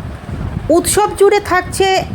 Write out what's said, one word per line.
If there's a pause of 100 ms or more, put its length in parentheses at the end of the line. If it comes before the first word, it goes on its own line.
(680)
উৎসব
জুড়ে
থাকছে (120)